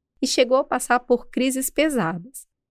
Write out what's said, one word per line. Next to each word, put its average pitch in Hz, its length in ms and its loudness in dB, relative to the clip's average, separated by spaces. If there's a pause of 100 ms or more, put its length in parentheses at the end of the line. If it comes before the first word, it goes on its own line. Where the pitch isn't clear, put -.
(220)
e 170 40 2
chegou 254 300 2
a 277 80 2
passar 247 360 0
por 247 280 -2
crises 262 400 -2
pesadas. 233 800 -2 (240)